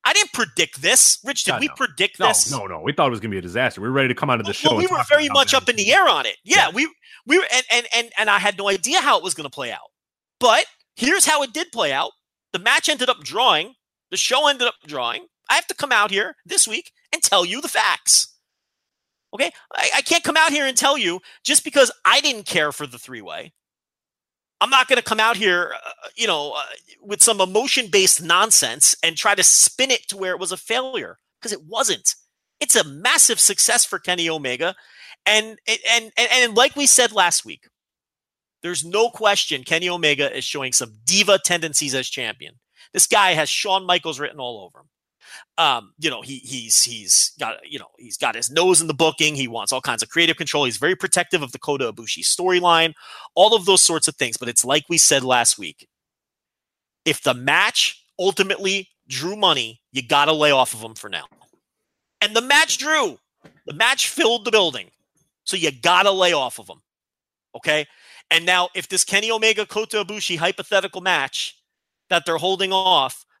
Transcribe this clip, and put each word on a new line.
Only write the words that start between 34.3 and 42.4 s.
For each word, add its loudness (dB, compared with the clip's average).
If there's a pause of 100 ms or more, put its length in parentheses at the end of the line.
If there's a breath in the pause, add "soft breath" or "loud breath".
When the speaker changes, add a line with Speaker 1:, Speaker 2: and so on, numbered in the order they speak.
Speaker 1:
And, 0 (100)
and, -2
and, 0
and 2
like 4
we 0
said 4
last 0
week, -20 (920)
there's -6
no 2
question 0
Kenny 0
Omega 0
is -8
showing -6
some -2 (100)
diva 4
tendencies -2
as -4
champion. -10 (360 soft breath)